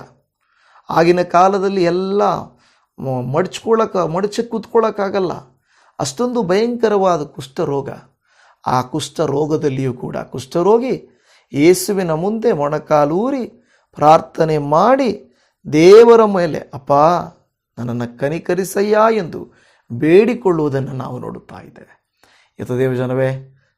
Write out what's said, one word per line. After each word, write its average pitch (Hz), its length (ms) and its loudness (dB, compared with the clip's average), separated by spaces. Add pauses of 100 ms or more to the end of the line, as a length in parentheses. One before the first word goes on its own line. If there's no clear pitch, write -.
(920)
ಆಗಿನ 175 320 4
ಕಾಲದಲ್ಲಿ 190 640 2
ಎಲ್ಲ 190 380 -2 (760)
ಮ-, 127 340 -6
ಮಡ್ಚ್ಕೊಳ್ಳೋಕೆ, 190 760 -2
ಮಡಚಿ 196 340 -4
ಕೂತ್ಕೊಳ್ಳೋಕ್ಕಾಗಲ್ಲ, 208 920 -4 (640)
ಅಷ್ಟೊಂದು 240 440 -4
ಭಯಂಕರವಾದ 202 800 0
ಕುಷ್ಠರೋಗ. 143 680 -8 (760)
ಆ 127 160 0
ಕುಷ್ಠರೋಗದಲ್ಲಿಯೂ 143 1080 -4
ಕೂಡ - 240 -10
ಕುಷ್ಠರೋಗಿ 185 920 -2 (440)
ಯೇಸುವಿನ 180 580 2
ಮುಂದೆ 214 420 -2
ಮೊಣಕಾಲೂರಿ 156 920 0 (500)
ಪ್ರಾರ್ಥನೆ 156 640 2
ಮಾಡಿ 202 720 0 (440)
ದೇವರ 220 520 8
ಮೇಲೆ, 175 500 -2
"ಅಪ್ಪ, 143 180 -6 (840)
ನನ್ನನ್ನು 120 400 -8
ಕನಿಕರಿಸಯ್ಯ" 180 800 -4 (180)
ಎಂದು - 360 -8 (400)
ಬೇಡಿಕೊಳ್ಳುವುದನ್ನು 156 1000 0
ನಾವು 131 260 -12
ನೋಡುತ್ತಾ 107 420 -16
ಇದ್ದೇವೆ. - 500 -20 (480)
ಇವತ್ತು 123 200 -6
ದೇವಜನವೇ, 131 800 -4 (220)